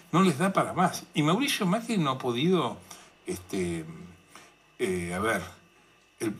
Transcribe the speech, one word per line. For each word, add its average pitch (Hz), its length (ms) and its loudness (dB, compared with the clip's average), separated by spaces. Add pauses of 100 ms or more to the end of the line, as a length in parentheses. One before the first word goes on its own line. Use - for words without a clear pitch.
(120)
no 170 100 4
les 175 160 4
da 190 160 2
para - 180 0
más. 175 320 0 (100)
Y 156 100 0
Mauricio 208 420 2
Macri 220 320 0
no 147 140 2
ha 127 60 -2
podido, 127 600 2 (480)
este, 90 600 -4 (920)
eh, 90 360 -2
a 90 60 -2
ver, 104 220 0 (800)
el, 110 200 -4